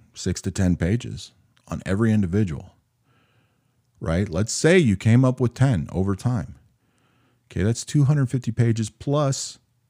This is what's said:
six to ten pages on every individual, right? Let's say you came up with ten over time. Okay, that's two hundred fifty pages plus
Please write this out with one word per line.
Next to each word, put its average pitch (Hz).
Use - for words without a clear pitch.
six -
to 95
ten 90
pages -
on -
every 110
individual, 95
right? 87
Let's 90
say 170
you 113
came 117
up 127
with 123
ten 110
over 95
time. 101
Okay, 92
that's 110
two 147
hundred 139
fifty 123
pages 113
plus -